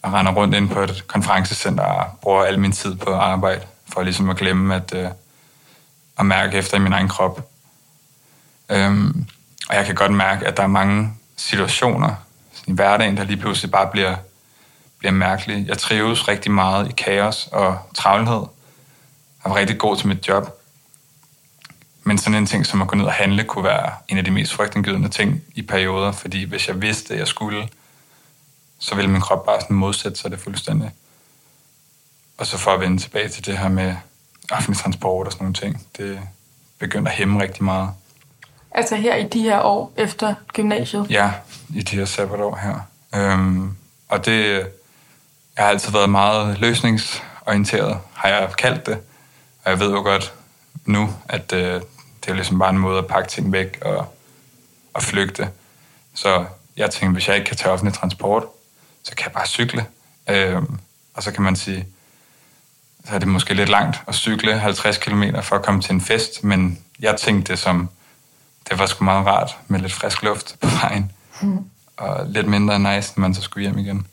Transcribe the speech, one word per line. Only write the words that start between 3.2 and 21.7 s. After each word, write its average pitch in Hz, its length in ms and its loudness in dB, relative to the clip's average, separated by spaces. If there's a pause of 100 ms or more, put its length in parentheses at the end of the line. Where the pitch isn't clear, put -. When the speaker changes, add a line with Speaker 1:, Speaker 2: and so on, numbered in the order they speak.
Speaker 1:
for 92 100 -2
ligesom 92 280 0
at 90 60 -2
glemme, 92 380 2
at, 92 200 -4
øh, 92 140 -4 (1080)
at 104 80 2
mærke 98 320 2
efter 95 180 -2
i 101 40 4
min 95 120 4
egen 95 160 2
krop. 92 400 -2 (1200)
Øhm, 101 580 2 (420)
og - 60 -2
jeg 101 120 2
kan 95 80 -2
godt 98 180 4
mærke, 98 340 2
at 98 100 0
der 98 60 2
er 98 40 4
mange 98 460 4 (240)
situationer 104 760 0 (520)
i 92 60 -2
hverdagen, 101 440 4
der 101 80 -2
lige 98 120 -2
pludselig 95 340 -4
bare 98 200 2
bliver, 92 260 0 (840)
bliver 98 140 0
mærkelige. 98 560 0
Jeg 101 100 -2
trives 110 500 0
rigtig 104 240 0
meget 98 360 2
i 123 40 -8
kaos 101 600 0
og 95 260 2 (160)
travlhed. 107 480 2 (1000)
Jeg 95 60 -2
er 95 40 -2
rigtig 101 240 2
god 104 180 2
til 101 120 -2
mit 98 200 -2
job. 98 320 0 (1400)